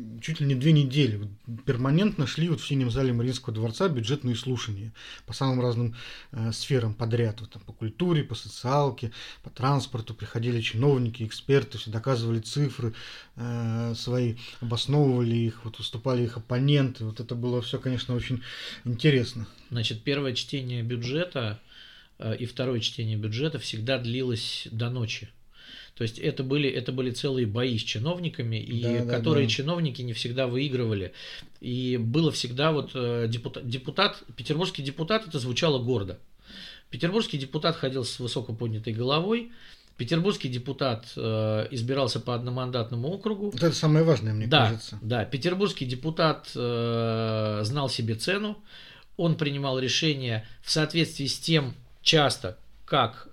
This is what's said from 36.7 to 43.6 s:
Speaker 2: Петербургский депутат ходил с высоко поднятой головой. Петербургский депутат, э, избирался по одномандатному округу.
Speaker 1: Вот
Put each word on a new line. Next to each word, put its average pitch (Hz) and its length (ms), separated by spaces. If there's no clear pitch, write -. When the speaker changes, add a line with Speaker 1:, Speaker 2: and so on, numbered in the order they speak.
Speaker 2:
Петербургский 170 480
депутат 151 380
ходил 131 300
с - 140
высоко 120 340
поднятой 113 400
головой. 165 580
Петербургский 165 500
депутат, 123 720
э, 110 540
избирался 123 500
по 123 120
одномандатному 123 760
округу. 208 400
Speaker 1:
Вот 160 120